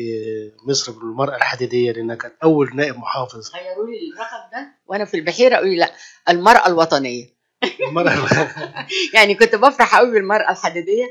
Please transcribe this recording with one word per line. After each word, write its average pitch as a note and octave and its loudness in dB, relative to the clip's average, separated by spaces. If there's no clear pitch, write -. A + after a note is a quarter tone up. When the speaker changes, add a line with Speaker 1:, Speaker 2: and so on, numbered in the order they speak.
Speaker 1:
مصر C3 -2
بالمرأة A#2+ -6
الحديدية A#2+ -2
لأنها A2+ -6
كانت - -14
أول C#3+ 2
نائب C3+ -4
محافظ. A#2+ -10
Speaker 2:
غيروا F#3 -8
لي A#3 -12
الرقم A3+ -14
ده C#4 -14
وأنا G3+ -6
في G3 -8
البحيرة، F3 2
قالوا F#3+ 0
لي: F3+ 0
"لا، E3+ 0
المرأة F3+ 6
الوطنية". C#3 0
Speaker 1:
المرأة E3 0
Speaker 2:
<laughs> - -2
يعني G#3 6
كنت A3+ 4
بفرح A#3 4
قوي B3 6
بالمرأة G3+ 0
الحديدية، F3+ -2